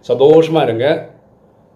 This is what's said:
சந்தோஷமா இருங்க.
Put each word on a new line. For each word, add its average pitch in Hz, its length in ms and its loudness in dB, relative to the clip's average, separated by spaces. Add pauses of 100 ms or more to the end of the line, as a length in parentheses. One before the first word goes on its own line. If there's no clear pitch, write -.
சந்தோஷமா 156 560 2
இருங்க. 120 460 -4 (680)